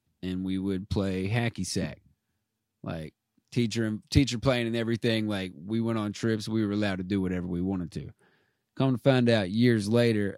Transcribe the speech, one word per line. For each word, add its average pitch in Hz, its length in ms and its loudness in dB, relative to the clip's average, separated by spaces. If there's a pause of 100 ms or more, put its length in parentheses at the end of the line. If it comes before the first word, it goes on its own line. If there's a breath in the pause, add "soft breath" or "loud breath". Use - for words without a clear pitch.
(240)
and 92 220 -4
we 95 120 -2
would 95 320 -2
play 95 400 0
hacky 113 360 -2
sack. 78 360 -6 (800)
Like, 82 300 -10 (380)
teacher 117 340 -2
and, 107 240 -4
teacher 120 300 4
playing 120 280 2
and 117 100 -2
everything. 113 500 0
Like, 98 280 -4
we 101 260 -4
went 113 160 0
on 104 160 -4
trips. 110 340 -2
We 110 180 0
were 101 60 0
allowed 101 280 0
to 92 40 -4
do 95 180 0
whatever 90 260 -2
we 87 140 -2
wanted 92 320 -2
to. 69 160 -10 (680)
Come 135 180 2
to 113 60 -6
find 127 280 4
out, 107 200 4
years 110 400 4
later, 110 480 2